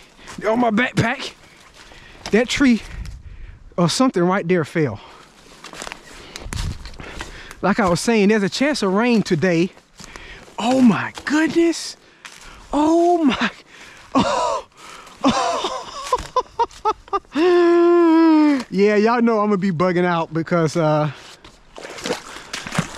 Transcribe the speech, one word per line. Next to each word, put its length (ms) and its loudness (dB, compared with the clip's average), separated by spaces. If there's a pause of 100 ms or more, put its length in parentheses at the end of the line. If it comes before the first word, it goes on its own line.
(380)
They're 120 -2
on 100 0
my 100 2
backpack. 640 -2 (960)
That 180 2
tree 340 2 (960)
or 140 2
something 320 2
right 240 0
there 180 2
fell. 360 -2 (2500)
Like 180 0
I 100 2
was 120 0
saying, 280 2
there's 140 2
a 60 0
chance 340 -2
of 120 0
rain 280 2
today. 480 0 (880)
Oh 220 0
my 320 4 (120)
goodness. 720 0 (760)
Oh 520 2
my. 260 0 (640)
Oh. 520 -2 (580)
Oh. 540 -2 (1600)
<laughs> 480 4 (880)
Yeah, 240 2
y'all 240 2
know 200 2
I'm 80 0
gonna 100 2
be 120 0
bugging 360 0
out 260 -2
because, 460 -2
uh, 320 2 (1900)